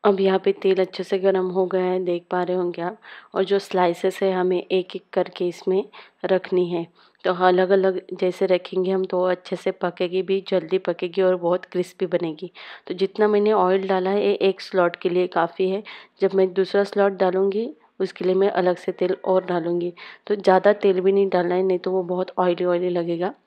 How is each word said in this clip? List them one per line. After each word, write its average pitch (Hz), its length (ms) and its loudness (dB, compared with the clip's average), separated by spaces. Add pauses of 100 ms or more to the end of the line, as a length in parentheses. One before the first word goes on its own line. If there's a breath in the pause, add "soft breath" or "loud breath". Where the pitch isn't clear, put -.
(120)
अब 190 80 0
यहाँ 190 180 2
पे 196 160 0
तेल 190 260 0
अच्छे 185 240 -4
से 196 140 -4
गर्म 190 320 0
हो 185 160 0
गया 185 180 -2
है, 185 200 0
देख 175 260 -4
पा 180 120 -2
रहे 180 140 -2
होंगे 175 260 -4
आप। 190 160 -8 (360 loud breath)
और 190 100 0
जो 196 160 0
स्लाइसेस 180 600 0
है 190 100 2
हमें 180 300 0
एक-एक 185 500 -4
करके 180 360 -2
इसमें 190 360 -2 (400 loud breath)
रखनी 180 440 0
है, 170 180 -4 (380 soft breath)
तो 185 80 0 (100)
अलग-अलग 185 580 4 (200)
जैसे 185 260 0
रखेंगे 185 440 0
हम 190 160 0
तो 185 200 -2
अच्छे 180 300 -2
से 190 220 -2
पकेगी 180 440 -2
भी, 190 260 0
जल्दी 185 320 0
पकेगी 180 420 -2
और 185 160 4
बहुत 175 280 0
क्रिस्पी 180 420 -4
बनेगी। 170 420 -4 (360 loud breath)
तो 185 100 -6
जितना 196 320 0
मैंने 208 260 4
ऑयल 190 340 2
डाला 190 220 0
है 202 160 0
ये 202 60 2 (100)
एक 190 180 0
स्लॉट 175 360 0
के - 120 -4
लिए 180 240 0
काफ़ी 175 380 0
है। 202 120 -4 (380 loud breath)
जब 190 140 0
मैं 190 200 2
दूसरा 190 320 0
स्लॉट 202 320 0
डालूँगी 196 500 0 (320 soft breath)
उसके 190 240 -6
लिए 185 120 2
मैं 196 160 2
अलग 180 260 0
से - 160 -6
तेल 180 220 -2 (100)
और 185 200 2
डालूँगी। 175 460 -4 (340 loud breath)
तो 208 100 0
ज़्यादा 190 380 4
तेल 196 260 2
भी 190 120 4
नहीं 196 180 4
डालना 175 240 0
है, 185 80 0
नहीं 185 160 2
तो 185 140 -4
वो 185 120 0
बहुत 180 340 -4
ऑयली 180 280 0
ऑयली 175 240 0
लगेगा। 175 440 -2 (120)